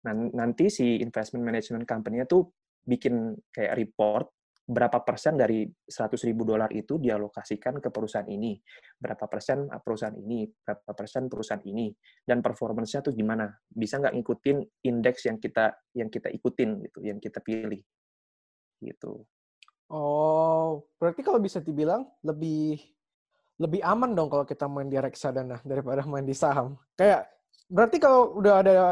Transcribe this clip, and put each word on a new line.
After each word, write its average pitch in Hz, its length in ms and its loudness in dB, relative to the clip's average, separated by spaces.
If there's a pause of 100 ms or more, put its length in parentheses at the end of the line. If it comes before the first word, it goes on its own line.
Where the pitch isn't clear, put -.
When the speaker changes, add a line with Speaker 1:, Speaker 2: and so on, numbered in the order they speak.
Speaker 1:
Nah, 113 80 -6
nanti 120 560 0
si 120 320 2
investment 117 400 -6
management 117 480 -4
company-nya 117 400 -4
tuh 180 240 4 (320)
bikin 120 480 0 (160)
kayak - 300 -2
report, 107 500 0 (400)
berapa 120 320 2
persen 127 360 0
dari 110 280 4
seratus - 640 -6
ribu 113 160 0
dolar 110 280 2
itu 139 280 -4
dialokasikan 113 800 -4
ke 127 80 -4
perusahaan 107 400 -4
ini, 104 320 -6 (400)
berapa - 240 -8
persen 131 400 -4 (160)
perusahaan 110 320 -6
ini, 107 320 -6 (160)
berapa - 320 -8
persen 127 320 -8
perusahaan 113 400 -8
ini, 107 240 -6 (320)
dan 120 240 0
performance-nya 113 560 -4
tuh 135 160 -4
gimana, 110 320 -2 (160)
bisa 110 320 -6
nggak 139 160 0
ngikutin 123 440 0 (280)
indeks 120 400 0
yang 113 160 0
kita, 110 320 0 (240)
yang 113 160 -4
kita - 160 -6
ikutin 120 400 -2 (160)
gitu, - 160 -18
yang 104 160 -6
kita 104 240 -12
pilih, 110 400 -6 (1000)
gitu. 113 440 -14 (640)
Speaker 2:
Oh, 156 920 0 (160)
berarti 170 240 0
kalau 392 160 2
bisa 196 240 -2
dibilang 160 480 -2 (160)
lebih, 156 560 -2 (800)
lebih 165 240 0
aman 226 320 2
dong 156 160 2
kalau 143 120 2
kita 139 200 -4
main 139 240 -6
di 135 80 0
reksadana 131 640 -4
daripada 135 480 -2
main 139 160 -4
di 135 80 -2
saham. 139 400 0 (240)
Kayak, 190 320 4 (400)
berarti 226 320 4
kalau 262 400 6
udah 196 240 8
ada 190 120 10 (140)